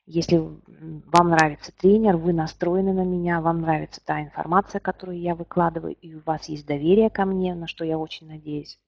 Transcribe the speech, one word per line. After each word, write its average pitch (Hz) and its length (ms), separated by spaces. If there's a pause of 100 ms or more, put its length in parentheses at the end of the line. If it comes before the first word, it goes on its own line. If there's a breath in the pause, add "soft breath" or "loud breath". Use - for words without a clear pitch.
Если, 165 320
м, 156 680
вам 175 240
нравится 156 420
тренер, 202 460
вы 170 160
настроены 175 600
на 185 120
меня, 175 360
вам 165 200
нравится 156 420
та 151 180
информация, 160 580
которую 180 400
я 175 160
выкладываю, 165 600
и 160 200
у 156 100
вас 156 240
есть 147 160
доверие 175 440
ко 196 160
мне, 185 300
на 170 120
что - 180
я 160 120
очень 160 300
надеюсь, 151 600